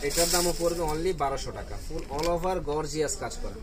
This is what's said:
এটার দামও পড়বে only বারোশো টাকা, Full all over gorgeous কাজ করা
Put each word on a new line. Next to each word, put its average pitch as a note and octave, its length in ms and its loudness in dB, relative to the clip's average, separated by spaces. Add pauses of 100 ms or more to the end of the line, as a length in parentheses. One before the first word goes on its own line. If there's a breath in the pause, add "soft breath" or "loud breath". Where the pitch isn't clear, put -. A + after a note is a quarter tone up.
এটার E3+ 260 4
দামও F3 260 4
পড়বে E3+ 220 2 (100)
only E3+ 200 2 (100)
বারোশো C#3 360 -2
টাকা, G2+ 160 -8 (120)
Full D#3+ 160 -4 (140)
all D#3+ 100 2 (100)
over F#3 200 2 (140)
gorgeous D3+ 520 0
কাজ A#2 200 -6
করা G#2 200 -6